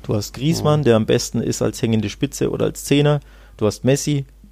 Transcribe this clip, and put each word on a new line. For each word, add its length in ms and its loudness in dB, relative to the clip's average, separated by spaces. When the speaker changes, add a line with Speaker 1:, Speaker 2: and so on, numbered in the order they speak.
Speaker 1:
Du 120 -4
hast 200 -4
Griezmann, 460 0
Speaker 2:
Mhm. 40 0
Speaker 1:
der 120 6
am 100 2
besten 340 0
ist 220 -4
als 200 -2
hängende 260 0
Spitze 420 -4
oder 160 -2
als 180 -6
Zehner. 360 2
Du 80 0
hast 180 -2
Messi, 400 0